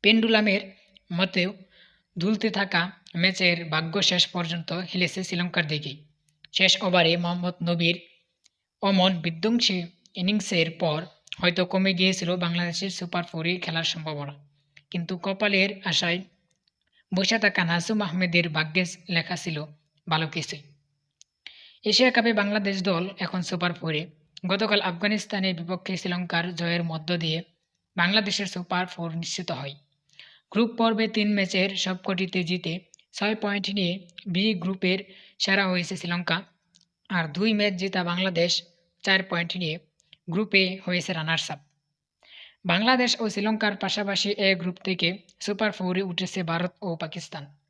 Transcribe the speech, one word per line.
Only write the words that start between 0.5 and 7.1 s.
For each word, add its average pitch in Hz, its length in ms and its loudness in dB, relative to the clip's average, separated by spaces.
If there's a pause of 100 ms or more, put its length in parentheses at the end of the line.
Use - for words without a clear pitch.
মতেও 185 400 0 (640)
দুলতে 208 340 0
থাকা 190 320 0 (380)
ম্যাচের 180 380 2 (140)
ভাগ্য 160 300 -2
শেষ 180 220 2 (100)
পর্যন্ত 170 360 -4 (180)
হেলেছে 180 360 -2
শ্রীলঙ্কার 175 480 -2
দিকেই। 147 240 -6 (580)
শেষ 190 180 6 (140)
ওভারে 175 300 6